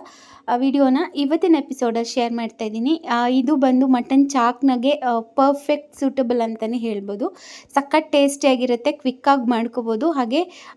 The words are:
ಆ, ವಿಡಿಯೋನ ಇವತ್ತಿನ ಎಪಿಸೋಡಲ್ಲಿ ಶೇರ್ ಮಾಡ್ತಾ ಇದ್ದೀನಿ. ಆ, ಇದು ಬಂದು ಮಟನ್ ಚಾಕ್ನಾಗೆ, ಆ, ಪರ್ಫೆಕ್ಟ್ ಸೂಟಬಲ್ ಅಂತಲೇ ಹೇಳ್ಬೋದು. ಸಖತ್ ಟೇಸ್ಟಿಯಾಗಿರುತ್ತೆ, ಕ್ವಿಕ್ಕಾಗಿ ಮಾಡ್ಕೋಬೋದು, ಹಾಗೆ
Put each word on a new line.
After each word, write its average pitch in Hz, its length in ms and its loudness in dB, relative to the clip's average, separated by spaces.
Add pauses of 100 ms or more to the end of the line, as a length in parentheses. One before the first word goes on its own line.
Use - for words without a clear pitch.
(480)
ಆ, 247 80 0
ವಿಡಿಯೋನ 269 420 2 (160)
ಇವತ್ತಿನ 320 440 2
ಎಪಿಸೋಡಲ್ಲಿ 233 500 -4
ಶೇರ್ 233 240 -2
ಮಾಡ್ತಾ 233 320 -8
ಇದ್ದೀನಿ. 240 460 -2
ಆ, 240 180 0
ಇದು 262 280 2
ಬಂದು 262 300 4
ಮಟನ್ 269 440 2
ಚಾಕ್ನಾಗೆ, 247 600 0
ಆ, 247 300 -2
ಪರ್ಫೆಕ್ಟ್ 277 760 0
ಸೂಟಬಲ್ 262 440 -2
ಅಂತಲೇ 226 360 -4
ಹೇಳ್ಬೋದು. 208 600 -6 (380)
ಸಖತ್ 302 380 0
ಟೇಸ್ಟಿಯಾಗಿರುತ್ತೆ, 269 800 0
ಕ್ವಿಕ್ಕಾಗಿ 262 580 0
ಮಾಡ್ಕೋಬೋದು, 233 600 -2
ಹಾಗೆ 277 680 -4